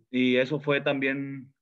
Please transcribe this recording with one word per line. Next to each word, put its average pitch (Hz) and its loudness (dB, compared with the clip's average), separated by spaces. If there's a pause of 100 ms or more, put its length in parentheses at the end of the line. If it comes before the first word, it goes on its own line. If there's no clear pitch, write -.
(100)
y 127 2
eso 127 0
fue 143 0
también, 139 -2